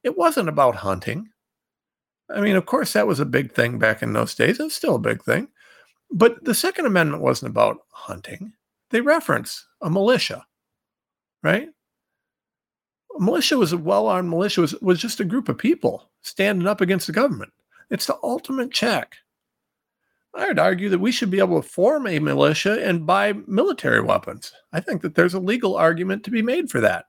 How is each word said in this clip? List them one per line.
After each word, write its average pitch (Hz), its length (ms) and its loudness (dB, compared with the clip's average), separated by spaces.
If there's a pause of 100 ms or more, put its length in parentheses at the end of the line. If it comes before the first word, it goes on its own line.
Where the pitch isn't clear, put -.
It 330 160 -4
wasn't 302 300 2
about 139 260 2
hunting. 107 560 -6 (960)
I 208 120 -6
mean, 202 160 2
of 185 100 0
course, - 280 -2
that - 120 2
was 147 140 0
a 160 40 2
big 117 280 -2
thing 120 260 0
back 110 240 2
in 110 100 -2
those 113 220 -2
days. 208 240 2
It's 302 160 -6
still 202 220 0
a 107 40 -2
big 110 220 -2
thing. 180 260 -2 (640)
But 233 340 2
the 233 100 0
Second 370 320 -2
Amendment 165 360 2
wasn't 127 280 -2
about 113 280 2 (140)
hunting. - 640 -16 (360)
They 233 100 2
reference - 680 0 (140)
a - 80 -4
militia, 196 560 0 (1000)
right? 240 260 0 (1500)
A 208 60 -2
militia 277 340 2
was 180 160 2
a 175 60 -2
well-armed 185 500 0
militia, 180 340 0
was, - 180 0
was 180 200 2
just 233 200 -8
a 214 40 0
group 220 240 -2
of - 80 -2
people - 540 -2 (120)
standing 196 460 0
up 208 120 -2
against 185 260 0
the 160 60 -8
government. 208 400 0 (380)
It's - 160 -4
the - 160 -2
ultimate 254 480 -4
check. - 460 -2 (1160)
I - 140 -4
would - 100 0
argue 185 300 2
that 180 120 2
we 233 120 2
should 214 180 -2
be 196 100 2
able 180 200 2
to - 80 -14
form 262 380 2
a 165 120 0
militia 151 640 2
and 170 240 0
buy 202 280 2 (120)
military 277 540 2
weapons. - 520 -2 (200)
I 160 80 -4
think 220 220 -6
that 160 120 -6
there's 175 200 2
a 190 60 -2
legal 202 360 -2
argument 180 480 0
to 202 60 -10
be 226 120 0
made 269 280 -2
for 120 100 -2
that. 95 280 0